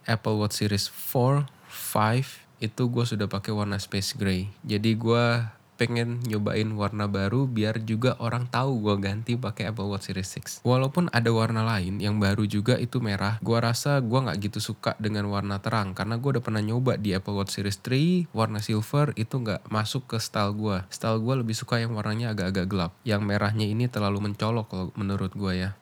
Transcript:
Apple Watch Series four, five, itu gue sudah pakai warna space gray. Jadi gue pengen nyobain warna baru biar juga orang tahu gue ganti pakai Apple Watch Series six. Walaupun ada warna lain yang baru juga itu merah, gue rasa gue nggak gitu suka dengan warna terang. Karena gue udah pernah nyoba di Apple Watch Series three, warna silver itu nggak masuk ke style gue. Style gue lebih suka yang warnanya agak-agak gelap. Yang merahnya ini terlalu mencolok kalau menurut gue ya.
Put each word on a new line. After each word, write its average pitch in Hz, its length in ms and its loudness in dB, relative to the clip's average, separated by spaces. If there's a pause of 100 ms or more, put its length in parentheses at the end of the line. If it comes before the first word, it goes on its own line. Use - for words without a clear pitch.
Apple 110 320 0
Watch 104 240 0
Series 101 240 0
four, 139 640 0 (160)
five, - 800 0 (160)
itu 123 240 -2
gue 120 160 0
sudah 104 240 0
pakai 98 240 -4
warna 104 240 -2
space 98 400 -4
gray. 95 320 0 (160)
Jadi 107 320 2
gue 117 300 2 (560)
pengen 120 480 0
nyobain 107 480 0
warna 104 320 -2
baru 101 400 0
biar 110 320 0
juga 113 400 2
orang 117 240 -2
tahu 123 400 0
gue 101 160 4
ganti 107 320 -2
pakai 107 400 -4
Apple 101 160 -4
Watch 98 240 -4
Series 95 160 -4
six. - 160 -10 (160)
Walaupun 135 480 2
ada 117 240 2
warna 110 320 2
lain 101 320 0
yang 104 240 2
baru 101 240 4
juga 107 320 2
itu 123 240 -2
merah, 101 400 0
gue 117 160 2
rasa 120 400 2
gue 120 160 2
nggak 123 320 2
gitu 104 160 -2
suka - 400 -2
dengan 104 320 0
warna 101 240 -2
terang. 101 400 -2
Karena 113 240 -2
gue 131 160 2
udah 120 80 0
pernah 110 160 0
nyoba 117 400 2
di 98 160 2
Apple 101 160 -4
Watch 98 240 -2
Series 98 240 -2
three, 160 480 2
warna 107 320 0
silver 113 560 2
itu 117 240 -2
nggak 107 320 -4
masuk 107 320 -2
ke 113 160 -2
style 104 320 0
gue. 104 400 0
Style 113 240 0
gue 123 240 0
lebih 110 160 -2
suka 117 240 0
yang 117 160 -2
warnanya 110 400 -2
agak-agak 95 320 0
gelap. 90 220 0 (100)
Yang 104 240 2
merahnya 104 400 2
ini 113 240 2
terlalu 101 400 0
mencolok 110 400 -2
kalau 92 240 -4
menurut 98 400 -2
gue 92 320 0
ya. 98 160 -4